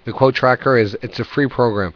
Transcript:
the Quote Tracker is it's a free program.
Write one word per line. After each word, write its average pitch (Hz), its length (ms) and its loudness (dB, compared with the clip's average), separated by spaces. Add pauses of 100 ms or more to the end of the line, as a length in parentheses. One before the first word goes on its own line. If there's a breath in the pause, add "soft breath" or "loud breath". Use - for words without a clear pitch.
the 113 80 -8
Quote 131 240 2
Tracker 127 420 2
is 107 240 0
it's 123 200 -8
a - 20 -6
free 139 240 -2
program. 104 480 -2